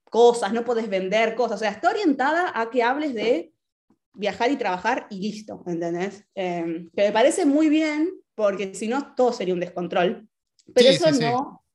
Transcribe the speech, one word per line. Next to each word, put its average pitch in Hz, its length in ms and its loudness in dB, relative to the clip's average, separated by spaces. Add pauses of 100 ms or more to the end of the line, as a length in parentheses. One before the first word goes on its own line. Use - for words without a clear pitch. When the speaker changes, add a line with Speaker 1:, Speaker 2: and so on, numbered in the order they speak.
Speaker 1:
cosas, 233 480 4
no 226 120 -2
podés 226 240 -2
vender 196 460 0
cosas. 214 220 -2
O - 20 -12
sea, 214 140 -2
está 339 180 0
orientada 339 680 0
a 220 120 -4
que 247 140 0
hables 277 280 -2
de 233 400 -2 (640)
viajar 202 360 -2
y 285 60 0
trabajar 220 540 -2
y 190 100 -10
listo, 202 460 -10
¿entendés? 175 580 -6 (100)
Em, 170 600 -6
que 202 60 0
me 202 100 2
parece 269 320 4
muy 302 240 4
bien, 311 420 0 (240)
porque 196 400 -2
si 214 140 -8
no, 269 260 -6
todo 247 180 2
sería 185 200 -4
un 175 80 -2
descontrol. 180 680 -2 (460)
Pero 247 160 8
Speaker 2:
Sí, 277 60 6
Speaker 1:
eso 320 160 4
Speaker 2:
sí, 269 60 2
sí. 233 60 2
Speaker 1:
no, 247 400 -4 (100)